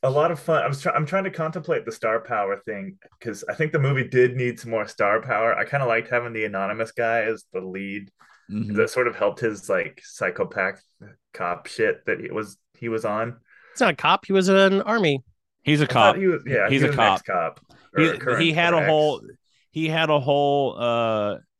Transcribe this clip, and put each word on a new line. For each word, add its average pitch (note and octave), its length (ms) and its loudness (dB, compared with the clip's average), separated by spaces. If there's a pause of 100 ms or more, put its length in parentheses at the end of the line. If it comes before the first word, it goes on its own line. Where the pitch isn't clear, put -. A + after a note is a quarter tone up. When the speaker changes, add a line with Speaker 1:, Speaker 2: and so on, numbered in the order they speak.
Speaker 1:
a C#3 60 2
lot D#3+ 220 2
of D#3+ 80 -6
fun. D#3+ 240 0
I - 60 0
was C#3 120 -4
try-, E3+ 120 -2
I'm D3+ 120 0
trying F#3+ 200 -2
to F#3+ 60 -4
contemplate D#3+ 540 -4
the A#2 60 -8
star A2+ 300 -2
power G2+ 440 -4
thing G2 320 -10 (220)
'cause G#2+ 300 -10
I - 60 -4
think D#3 180 -2
the D#3+ 60 2
movie C3+ 280 0
did B2 300 4
need B2 220 -2
some A#2 120 -8
more G#2+ 160 -2
star G#2+ 340 0
power. A2+ 360 0
I G#2 80 -2
kinda C#3 200 -2
liked A2+ 240 0
having A#2+ 240 -2
the A2 120 -4
anonymous G2+ 480 -4
guy A#2 300 0
as A2 200 -4 (100)
the F#2+ 80 -6
lead. G2 480 -10 (400)
Speaker 2:
Mm-hmm. G#2 280 -4
Speaker 1:
That A2 120 2
sort B2+ 200 0
of A2 80 -8
helped - 240 0
his, G#2+ 280 -4
like, F2 340 -2
psychopath F#2+ 800 -4 (520)
cop F2 340 -6
shit - 380 -2
that G2 160 -4
he - 100 -12
was, G#2+ 260 -8 (220)
he A#2 100 -8
was A2+ 160 -4
on. A2+ 360 -4 (320)
Speaker 3:
He's - 80 -2
not G3 120 2
a - 40 -4
cop. F3 280 0
He F#3+ 80 -2
was F#3+ 160 4
an G3 340 6
army. F#3 400 0 (400)
Speaker 2:
He's D3 180 4
a C#3+ 80 2
Speaker 1:
I - 40 -6
thought A2+ 220 6
Speaker 2:
cop. - 0 -
Speaker 1:
he F#3+ 120 0
was, F3 200 0
yeah, A2 220 2
Speaker 2:
He's C3+ 120 2
Speaker 1:
he - 40 2
Speaker 2:
a - 20 2
Speaker 1:
was D3 80 0
an B2 60 2
Speaker 2:
cop. G#2 120 6
Speaker 1:
ex-cop F2 460 -4 (360)
Speaker 2:
He, D#3 140 4
Speaker 1:
or - 80 -4
current C3 240 -2
Speaker 2:
he D#3+ 120 2
had E3+ 200 2
Speaker 1:
or E3+ 40 2
Speaker 2:
a D#3 40 2
Speaker 1:
ex. - 80 0
Speaker 2:
whole, D3+ 320 2 (500)
he D#3+ 180 -4
had D#3+ 200 0
a D3 100 4
whole, C#3+ 600 2
uh, A2+ 580 0 (220)